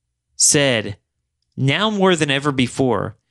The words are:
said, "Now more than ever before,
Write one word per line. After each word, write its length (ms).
said, 640
"Now 320
more 260
than 160
ever 200
before, 680